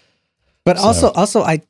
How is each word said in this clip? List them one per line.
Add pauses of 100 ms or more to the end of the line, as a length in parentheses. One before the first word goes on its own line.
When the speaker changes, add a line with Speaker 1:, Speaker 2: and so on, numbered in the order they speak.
(640)
Speaker 1:
But
Speaker 2:
So.
Speaker 1:
also,
also,
I,